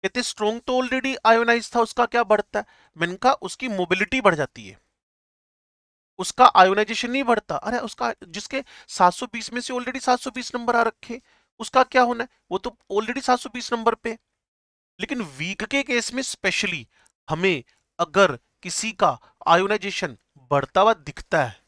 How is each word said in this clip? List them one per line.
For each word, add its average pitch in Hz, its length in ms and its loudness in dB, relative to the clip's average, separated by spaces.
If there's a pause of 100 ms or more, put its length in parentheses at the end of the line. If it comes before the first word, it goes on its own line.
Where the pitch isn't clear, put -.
कहते, 247 200 -4
"स्ट्रॉन्ग 220 440 -4
तो 254 140 2
already 262 340 -2 (100)
आयोनाइज 233 500 4
था, 240 40 4
उसका 233 260 0
क्या 240 180 0
बढ़ता 208 360 0
है?" 208 60 -8 (320)
मैंने 170 180 -2
कहा, 254 180 2
"उसकी - 340 -8
मोबिलिटी 208 540 0
बढ़ 196 140 4
जाती 123 320 -6
है, - 120 -20 (1400)
उसका - 280 2
आयोनाइजेशन 208 680 4
नहीं 269 120 -2
बढ़ता।" 226 320 0
अरे, 226 240 -4
उसका, 233 340 -6 (140)
जिसके 202 360 -8 (240)
सात - 260 2
सौ - 120 -8
बीस 226 280 -12
में 240 80 -4
से 254 120 -8
already 247 280 -6
सात 247 180 0
सौ 262 120 -10
बीस 247 240 -10
नंबर 240 200 -2
आ 233 60 4
रखे, 233 400 -6 (380)
उसका 254 240 2
क्या 254 180 4
होना 240 220 0
है? 254 60 -10 (220)
वो 185 60 -2
तो 240 200 -8 (140)
already 226 320 -2
सात 254 160 2
सौ 262 140 -12
बीस 240 200 -6
नंबर 233 220 0
पे। 226 220 -8 (840)
लेकिन 247 220 -6
वीक 165 420 -8
के 277 200 -2
केस 240 300 -4
में 254 100 -6
specially 180 640 -4 (440)
हमें 160 340 0 (360)
अगर 165 400 2 (220)
किसी 214 300 -8
का 170 280 0 (280)
आयोनाइजेशन 185 720 0 (200)
बढ़ता 139 440 0
हुआ 220 120 6
दिखता 151 500 -4
है 117 240 -8